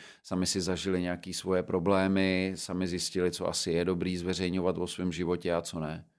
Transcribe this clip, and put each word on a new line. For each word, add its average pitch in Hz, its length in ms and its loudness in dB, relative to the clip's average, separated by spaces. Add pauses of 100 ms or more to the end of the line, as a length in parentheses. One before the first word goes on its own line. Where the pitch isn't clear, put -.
(220)
sami 92 240 0
si 98 140 0
zažili 90 420 0
nějaký 87 320 -4
svoje 92 280 2
problémy, 95 920 4
sami 92 300 -4
zjistili, 90 440 0
co 87 180 -2
asi 82 240 -2
je 85 120 2
dobrý 90 320 0
zveřejňovat 90 600 0
o 90 80 -2
svém 90 260 -2
životě 87 420 0
a 85 80 0
co 82 180 -8
ne. 78 240 -6 (140)